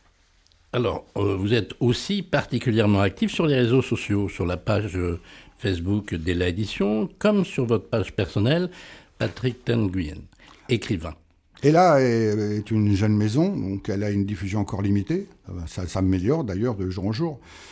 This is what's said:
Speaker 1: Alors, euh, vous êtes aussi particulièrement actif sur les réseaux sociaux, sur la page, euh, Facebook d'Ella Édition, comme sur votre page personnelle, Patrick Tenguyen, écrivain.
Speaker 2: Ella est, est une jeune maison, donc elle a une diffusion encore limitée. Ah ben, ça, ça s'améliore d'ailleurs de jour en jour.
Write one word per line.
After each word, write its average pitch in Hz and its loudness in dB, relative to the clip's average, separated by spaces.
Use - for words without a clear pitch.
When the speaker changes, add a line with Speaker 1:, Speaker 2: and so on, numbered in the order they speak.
Speaker 1:
Alors, 123 -2
euh, 101 0
vous 101 0
êtes 110 0
aussi 131 0
particulièrement 110 2
actif 101 0
sur 165 0
les 143 4
réseaux 123 4
sociaux, 101 -2
sur - -4
la 87 -2
page, 101 -2
euh, 87 -2
Facebook 95 -2
d'Ella 87 0
Édition, 190 -2
comme 202 2
sur - -4
votre 113 0
page 104 -2
personnelle, 135 0
Patrick 117 -4
Tenguyen, 92 -2
écrivain. 87 -2
Speaker 2:
Ella 156 6
est, 107 2
est 107 -6
une 107 2
jeune 107 4
maison, 127 2
donc 98 -6
elle 101 -2
a 104 -2
une 101 0
diffusion 101 -4
encore 101 -4
limitée. 101 0
Ah - -12
ben, 87 -8
ça, 92 -8
ça 90 -6
s'améliore 95 2
d'ailleurs 110 -2
de 95 -4
jour 92 -4
en 110 0
jour. 151 -4